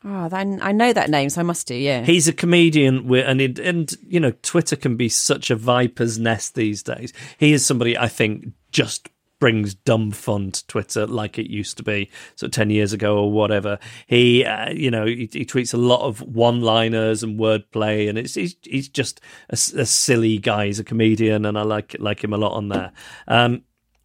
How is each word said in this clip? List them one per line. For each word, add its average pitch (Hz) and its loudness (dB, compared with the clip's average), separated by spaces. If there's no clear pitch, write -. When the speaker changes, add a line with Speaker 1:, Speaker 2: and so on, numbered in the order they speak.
Speaker 1:
Oh, 190 -6
then 190 -4
I 196 0
know 233 4
that 208 2
name, 143 2
so 170 -6
I 170 0
must 170 -4
do, 123 -8
yeah. 127 -2
Speaker 2:
He's 160 4
a 165 2
comedian, 165 4
wi-, 127 4
and 131 2
it, 131 0
and, 170 -2
you 175 0
know, 127 2
Twitter 165 0
can 123 -2
be 120 0
such - -2
a 120 2
viper's 120 0
nest 113 -2
these 107 -4
days. 120 -10
He 151 6
is 139 4
somebody 120 2
I 120 0
think 107 -2
just - -2
brings 107 2
dumb 110 0
fun 101 -6
to - -12
Twitter 107 -4
like 107 -6
it 113 -8
used - -8
to 104 -16
be, 101 -4
so - -10
ten 107 0
years 107 2
ago 104 0
or 104 2
whatever. 104 0
He, 123 6
uh, 107 -4
you 156 -2
know, 110 -2
he, 117 -4
he - -6
tweets 123 -4
a 120 -2
lot 120 4
of 117 -6
one-liners 113 0
and 110 -6
wordplay, 107 0
and 107 -4
it's, 120 -8
he's, 180 -6
he's 135 -6
just - -6
a, - -8
s-, - -2
a 131 -2
silly 113 2
guy. 104 0
He's 101 -4
a 101 -8
comedian, 110 2
and 104 -2
I 104 -2
like, 107 -4
like 104 -4
him 104 -4
a 101 -2
lot 104 0
on 104 -6
there. 95 -6
Um, 120 2